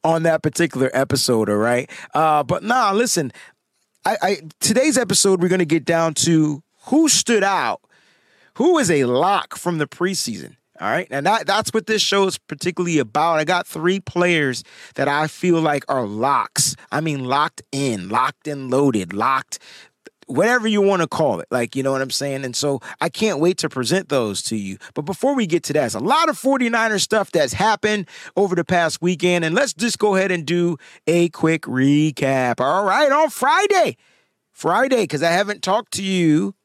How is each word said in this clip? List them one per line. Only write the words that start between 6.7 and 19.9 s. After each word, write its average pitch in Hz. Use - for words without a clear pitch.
who 311
stood 220
out, 156
who 330
is 202
a 143
lock 156
from 170
the 147
preseason. 120
All 98
right. 156
And 139
that, 214
that's 202
what 214
this 214
show 196
is 175
particularly 170
about. 151
I 156
got 175
three 175
players 160
that 139
I 147
feel 170
like 147
are 131
locks. 117
I 151
mean, 139
locked 143
in, 120
locked 127
and 135
loaded, 120
locked, 131